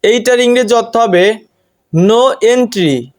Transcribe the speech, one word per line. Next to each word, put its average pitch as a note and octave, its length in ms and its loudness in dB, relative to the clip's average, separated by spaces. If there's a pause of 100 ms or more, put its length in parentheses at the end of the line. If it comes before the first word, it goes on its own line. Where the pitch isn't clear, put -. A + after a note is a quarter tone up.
এইটার A#3+ 360 0
ইংরেজি A#3+ 360 0
অর্থ A3+ 220 -4
হবে F#3+ 280 2 (680)
no G#3 300 2 (300)
entry G#3 420 -2 (240)